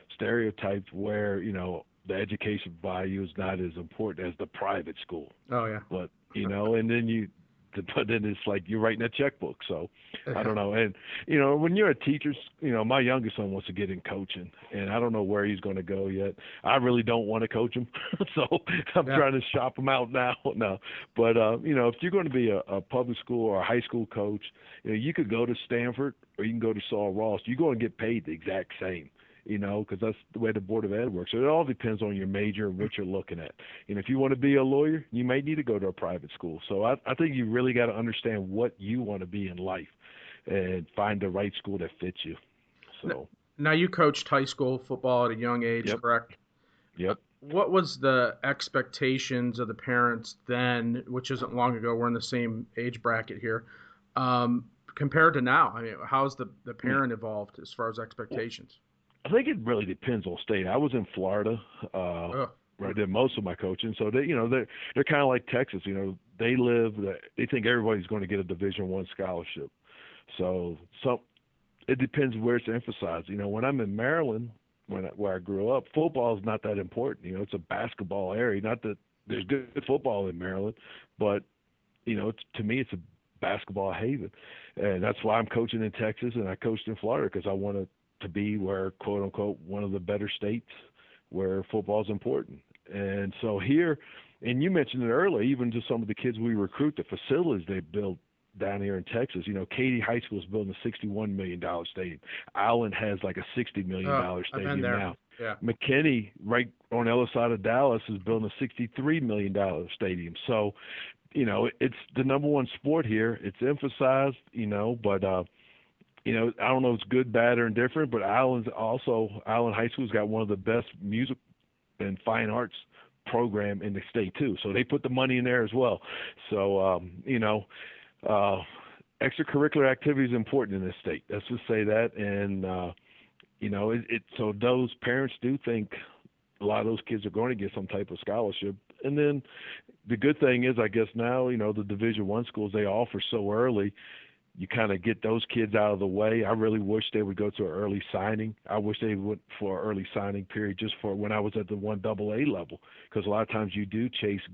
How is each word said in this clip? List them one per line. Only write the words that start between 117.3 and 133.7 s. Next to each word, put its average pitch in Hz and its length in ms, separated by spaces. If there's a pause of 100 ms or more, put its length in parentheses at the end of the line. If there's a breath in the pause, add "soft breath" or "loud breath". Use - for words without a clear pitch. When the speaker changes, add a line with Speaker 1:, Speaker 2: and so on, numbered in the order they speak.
Speaker 1:
bad, 120 280
or 117 80
indifferent, 120 440
but 110 120
Allen's 120 520
also, 110 680
Allen 117 280
High 113 160
School's 120 220
got 107 160
one 110 140
of 107 60
the 101 100
best 113 300 (140)
music 117 360 (600)
and 98 260
fine 113 240
arts 117 260 (520 soft breath)
program 104 540
in 101 120
the 98 160
state 101 260
too. 123 280
So 101 100
they 123 100
put 143 200
the 131 60
money 127 280
in 123 80
there 123 180
as 107 100
well. 120 280 (480 loud breath)
So, 98 320
um, 90 440
you 127 140
know, 107 260 (600 loud breath)
uh, 101 300 (640 loud breath)
extracurricular 143 680
activity 135 380
is 120 80
important 107 460
in 92 40
this 92 160
state. 78 280
Let's 101 180
just 120 200
say 110 160
that. 110 320
And, 101 500
uh, 90 280 (680 soft breath)
you 104 100
know, 104 220